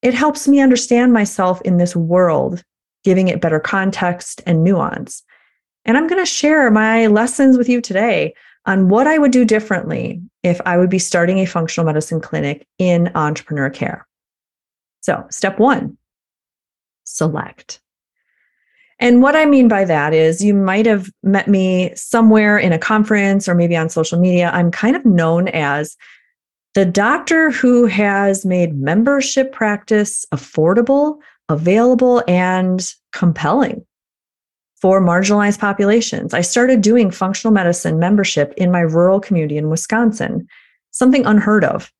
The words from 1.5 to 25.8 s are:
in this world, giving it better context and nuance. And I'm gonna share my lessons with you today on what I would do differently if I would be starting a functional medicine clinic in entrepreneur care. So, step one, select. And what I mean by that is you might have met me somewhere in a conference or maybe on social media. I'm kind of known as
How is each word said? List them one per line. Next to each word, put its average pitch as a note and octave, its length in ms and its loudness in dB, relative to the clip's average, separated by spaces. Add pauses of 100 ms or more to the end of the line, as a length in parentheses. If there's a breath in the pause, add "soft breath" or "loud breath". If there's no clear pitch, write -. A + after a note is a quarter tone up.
in F3+ 140 0
this F3 180 0
world, E3+ 720 -2 (400)
giving F#3 240 2
it F3 120 -4
better D#3 200 -2
context F#3+ 840 -4
and E3 200 0
nuance. - 580 -4 (640)
And A3+ 120 0
I'm D#4+ 120 0
gonna F4+ 180 -2
share D4 460 0
my A3 340 2
lessons B3 500 2
with B3 120 0
you B3 120 0
today F#3+ 540 -2 (320 soft breath)
on F#3+ 220 2
what A3+ 180 4
I D#4 120 2
would C#4+ 120 4
do B3 140 2
differently G#3 760 -4 (220)
if F3 240 0
I F3 120 2
would F3+ 120 2
be F#3 80 0
starting F3+ 400 -2
a F#3+ 80 0
functional E3 400 -4
medicine D#3 340 -4
clinic D3 460 -8 (100)
in F3 380 0
entrepreneur D3+ 560 -4
care. - 340 -10 (960)
So, - 300 -6
step G3 300 -6
one, - 360 0 (1080)
select. - 760 -8 (1200)
And A#3+ 240 4
what D4 140 4
I D#4 100 2
mean C4+ 220 4
by G3 160 2
that D3+ 280 0
is D#3+ 300 2
you G#3 120 2
might G3 320 0
have G3 220 0 (140)
met G3 240 0
me F#3 480 0
somewhere G#3+ 640 2
in F3+ 140 0
a E3 80 -2
conference G3+ 680 0
or F3 60 0
maybe E3+ 220 2
on D#3+ 120 -2
social E3 300 -4
media. F3 340 2
I'm F3 200 0
kind B3+ 240 0
of C#4 80 -8
known E3+ 420 2
as D3+ 500 -4 (800 soft breath)